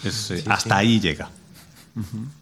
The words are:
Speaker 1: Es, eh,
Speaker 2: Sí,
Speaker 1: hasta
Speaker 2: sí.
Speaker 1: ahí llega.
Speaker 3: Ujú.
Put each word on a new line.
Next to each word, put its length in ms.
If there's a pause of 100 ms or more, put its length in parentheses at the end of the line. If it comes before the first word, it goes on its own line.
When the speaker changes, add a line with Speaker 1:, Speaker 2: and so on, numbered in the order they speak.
Speaker 1:
Es, 300
eh, 60
Speaker 2:
Sí, 100
Speaker 1:
hasta 260
Speaker 2:
sí. 60
Speaker 1:
ahí 200
llega. 300 (640)
Speaker 3:
Ujú. 320 (160)